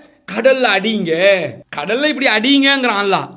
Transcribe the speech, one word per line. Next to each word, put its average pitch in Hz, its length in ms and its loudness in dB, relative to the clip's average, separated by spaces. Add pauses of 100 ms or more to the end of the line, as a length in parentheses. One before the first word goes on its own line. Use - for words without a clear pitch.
(320)
கடல்ல 247 340 2
அடிங்க, 196 480 -2 (600)
கடல்ல 202 300 -2
இப்படி 269 220 -2
அடிங்கிறான் 254 760 2
அல்லாஹ். 180 360 -2